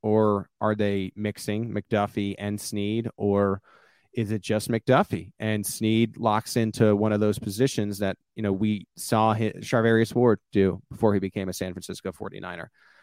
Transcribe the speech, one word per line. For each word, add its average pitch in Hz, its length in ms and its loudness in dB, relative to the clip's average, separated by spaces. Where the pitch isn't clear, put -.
or 107 460 2
are 107 140 0
they 101 400 -2
mixing 107 580 -6
McDuffie 101 680 -2
and 104 220 -6
Sneed, 110 560 -4
or 101 440 2
is 110 180 -2
it 110 80 -4
just 107 300 -2
McDuffie 113 680 0
and 107 260 -2
Sneed 110 520 0
locks 110 400 0
into 110 400 4
one 107 160 2
of 104 80 0
those 104 180 0
positions 104 600 -4
that, 98 180 -4
you 113 80 -10
know, 101 100 2
we 104 340 -2
saw 110 380 2
hi-, 110 240 -2
Charvarius 113 560 4
Ward 120 260 4
do 95 300 2
before 107 240 2
he 98 60 0
became 95 280 -6
a 92 40 -4
San 92 200 -6
Francisco 92 380 -10
forty-niner? 92 600 -12